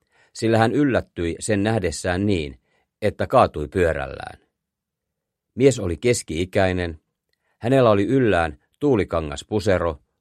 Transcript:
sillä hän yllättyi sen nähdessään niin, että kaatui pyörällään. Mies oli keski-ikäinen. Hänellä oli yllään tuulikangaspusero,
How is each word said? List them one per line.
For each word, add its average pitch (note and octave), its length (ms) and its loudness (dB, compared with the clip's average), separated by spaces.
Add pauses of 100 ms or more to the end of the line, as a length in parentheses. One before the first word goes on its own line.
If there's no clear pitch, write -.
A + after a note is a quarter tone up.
(340)
sillä A2+ 240 0
hän A2+ 140 4
yllättyi G2 680 -2
sen G2+ 240 -2
nähdessään F#2 600 -2
niin, D#2+ 340 -2 (420)
että G2+ 260 -2
kaatui E2+ 400 2
pyörällään. C#2+ 720 -4 (1160)
Mies B2 240 4
oli F2 180 -4
keski-ikäinen. F#2 1040 -2 (580)
Hänellä B2+ 300 2
oli G2+ 160 4
yllään F#2+ 540 0 (200)
tuulikangaspusero, E2+ 1200 -2 (220)